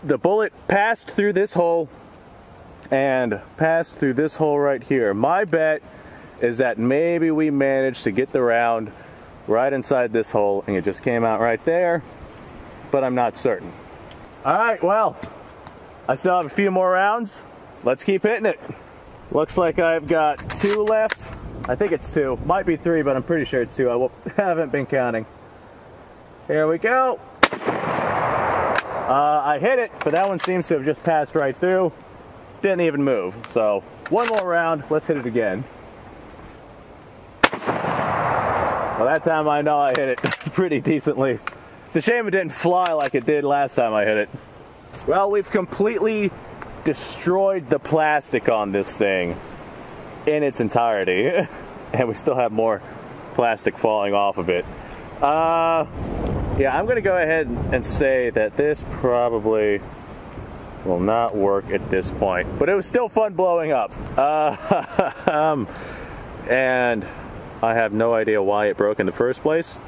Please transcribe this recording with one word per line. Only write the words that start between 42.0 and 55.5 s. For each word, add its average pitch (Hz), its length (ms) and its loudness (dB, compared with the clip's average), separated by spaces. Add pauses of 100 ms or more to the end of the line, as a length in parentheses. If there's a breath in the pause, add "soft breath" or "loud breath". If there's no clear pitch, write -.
shame 226 260 2
it 190 60 -2
didn't 180 200 0
fly 180 400 2
like 147 220 0
it 123 120 0
did 147 180 2
last 143 300 2
time 117 200 2
I 107 100 4
hit 107 120 2
it. 104 120 0 (800)
Well, 196 240 2
we've 202 180 0
completely 208 840 0 (540)
destroyed 180 840 0
the 143 120 2
plastic 151 680 0
on 107 220 2
this 98 260 0
thing 92 400 0 (920)
in 151 160 2
its 139 180 -2
entirety, 107 680 2
<laughs> - 640 -4
and 123 160 2
we 107 60 -2
still 131 220 -2
have 120 160 0
more 110 300 0 (520 loud breath)
plastic 113 420 2
falling 104 380 0
off 101 240 2
of 87 100 -4
it. 87 160 0 (560 loud breath)
Uh, 165 640 2 (720)